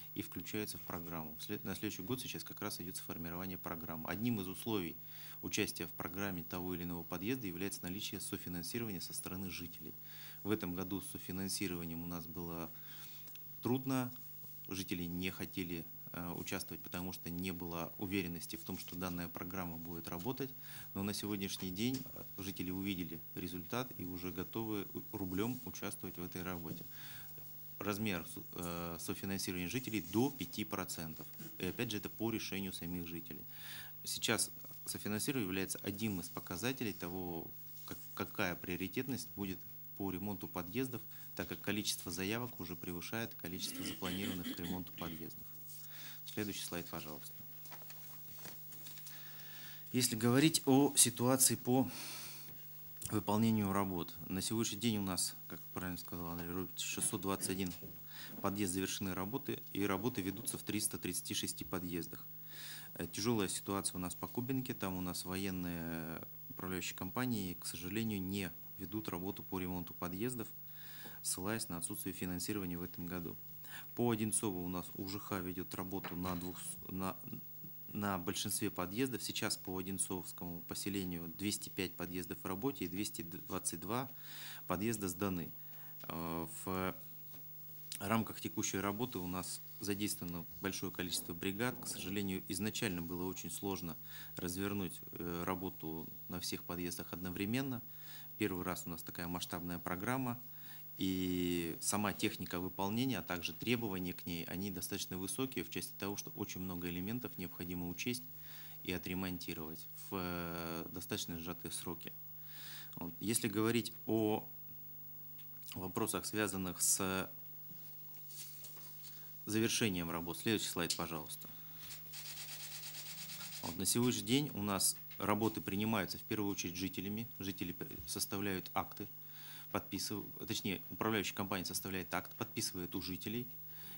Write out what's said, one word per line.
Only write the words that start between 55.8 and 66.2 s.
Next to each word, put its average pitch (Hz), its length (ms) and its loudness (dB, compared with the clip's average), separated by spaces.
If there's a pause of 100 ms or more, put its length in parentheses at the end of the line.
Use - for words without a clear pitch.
сказал 87 300 -4
Андрей 85 220 -2
Робертович, 90 320 -2
шестьсот - 400 2
двадцать 95 280 2
один 92 240 2 (680)
подъезд 98 320 4
завершены 95 400 2
работы, 107 480 0 (120)
и 98 120 4
работы 98 360 4
ведутся 95 360 0
в - 60 -6
триста 104 340 2
тридцати - 360 0
шести - 320 -2
подъездах. 87 600 -2 (720)
Э, 87 120 0
тяжелая 104 400 4
ситуация 98 500 2
у - 20 0
нас 90 160 0
по - 120 -6
Кубинке, 123 460 0
там 95 240 0
у 90 40 2
нас 90 240 0
военные 85 1000 0 (240)